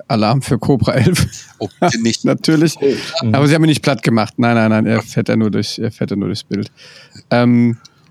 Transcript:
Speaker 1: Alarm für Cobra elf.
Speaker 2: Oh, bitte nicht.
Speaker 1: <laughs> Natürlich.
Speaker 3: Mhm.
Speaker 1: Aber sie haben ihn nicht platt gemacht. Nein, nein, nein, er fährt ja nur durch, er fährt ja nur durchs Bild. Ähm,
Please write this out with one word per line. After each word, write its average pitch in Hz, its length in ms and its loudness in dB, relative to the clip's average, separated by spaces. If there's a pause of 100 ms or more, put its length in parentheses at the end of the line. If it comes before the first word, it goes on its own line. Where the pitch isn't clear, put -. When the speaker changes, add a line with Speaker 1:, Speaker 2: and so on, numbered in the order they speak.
Speaker 1:
Alarm 110 340 0
für 123 160 -2
Cobra - 360 0
elf. 131 340 2 (320)
Speaker 2:
Oh, 104 80 -6 (120)
bitte 127 220 0
nicht. 113 240 -2
Speaker 1:
<laughs> - 0 -
Natürlich. 156 520 0 (440)
Speaker 3:
Mhm. 110 140 0
Speaker 1:
Aber 143 120 2
sie 147 80 4
haben 160 100 2
ihn 156 40 4
nicht 143 120 0
platt 139 200 -2
gemacht. 113 360 0
Nein, 117 180 2
nein, 110 140 2
nein, 110 160 2
er 110 160 0
fährt - 280 -4
ja 110 60 0
nur 110 160 0
durch, 104 280 -4
er 110 120 -4
fährt - 200 -6
ja 101 40 -4
nur 101 120 -4
durchs 98 160 -6
Bild. 101 280 -6 (580)
Ähm, 120 480 2 (340)